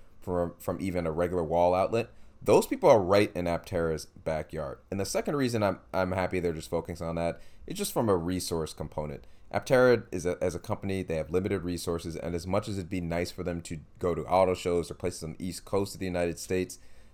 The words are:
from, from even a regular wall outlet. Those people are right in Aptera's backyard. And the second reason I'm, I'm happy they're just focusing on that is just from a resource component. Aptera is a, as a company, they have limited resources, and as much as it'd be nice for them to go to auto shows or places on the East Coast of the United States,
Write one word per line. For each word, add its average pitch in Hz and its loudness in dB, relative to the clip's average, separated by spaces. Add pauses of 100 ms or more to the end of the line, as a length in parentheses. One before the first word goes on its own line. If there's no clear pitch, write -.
(200)
from, 87 -2
from 87 -4
even 90 -2
a 80 0
regular 87 0
wall 87 4
outlet. 110 0 (300)
Those 147 6
people 233 2
are 120 10
right 98 6
in 87 -2
Aptera's 82 -2 (180)
backyard. 78 -4 (140)
And 98 -2
the 95 -2
second 196 -2
reason 120 2
I'm, 95 2 (120)
I'm 92 0
happy 92 0
they're 85 0
just 78 -10
focusing 85 -4
on 85 -4
that 85 -2 (260)
is - -8
just 104 -4
from 123 2
a 98 6
resource 85 -2
component. 76 -8 (260)
Aptera 123 4
is 90 -4
a, 87 0
as 87 0
a 85 -6
company, 95 -4
they 80 -4
have 78 -4
limited 92 0
resources, 85 -4
and 82 -6
as 85 -6
much 101 0
as 101 -6
it'd 85 -8
be 92 -2
nice 85 -2
for 92 -10
them 87 -4
to 80 -10 (180)
go 87 0
to 78 -4
auto 92 6
shows 87 0
or 90 -10
places - -6
on 80 -8
the - -10
East - -8
Coast 101 -2
of 85 -14
the 95 -4
United 87 -2
States, 92 -2 (360)